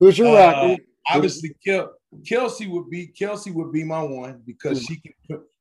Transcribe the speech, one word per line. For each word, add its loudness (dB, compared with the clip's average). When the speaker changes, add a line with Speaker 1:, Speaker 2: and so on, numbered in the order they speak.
Speaker 1:
who's 6
your 4
Speaker 2:
Uh, 6
Speaker 1:
Rattler? 6
Speaker 2:
obviously, -2
Kel-, -4
Kelsey -4
would -8
be, -12
Kelsey -10
would -10
be -4
my -6
one -12
because -8
Speaker 1:
Hmm. -12
Speaker 2:
she -14
can -20
put, -14